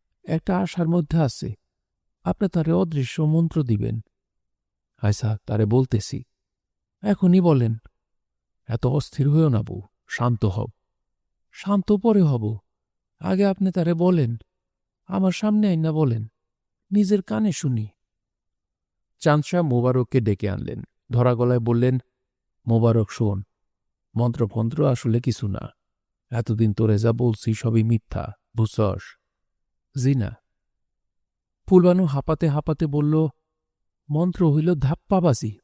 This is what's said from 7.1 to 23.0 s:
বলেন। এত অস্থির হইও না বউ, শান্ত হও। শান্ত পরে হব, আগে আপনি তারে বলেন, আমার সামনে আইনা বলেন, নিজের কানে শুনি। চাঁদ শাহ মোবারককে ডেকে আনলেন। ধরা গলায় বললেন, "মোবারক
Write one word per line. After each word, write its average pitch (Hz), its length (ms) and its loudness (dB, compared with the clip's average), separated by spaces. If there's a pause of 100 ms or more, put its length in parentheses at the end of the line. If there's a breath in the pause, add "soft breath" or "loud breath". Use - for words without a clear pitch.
বলেন। 127 340 2 (920)
এত 117 180 -4
অস্থির 139 440 -2
হইও 156 200 4
না 110 140 0
বউ, - 180 -10 (260)
শান্ত 120 380 -2
হও। 101 220 -2 (840)
শান্ত 202 400 -2
পরে 208 300 4
হব, 110 360 0 (640)
আগে 190 260 0
আপনি 190 260 0
তারে 170 220 0
বলেন, 165 420 2 (720)
আমার 190 260 0
সামনে 214 360 0
আইনা 160 240 0
বলেন, 120 360 0 (640)
নিজের 202 300 2
কানে 214 300 -2
শুনি। 120 360 -2 (1300)
চাঁদ 151 260 2
শাহ 175 160 0
মোবারককে 123 600 0
ডেকে 101 280 -2
আনলেন। 104 340 -8 (280)
ধরা 120 240 2
গলায় 123 240 2
বললেন, 120 400 2 (680)
"মোবারক 113 440 2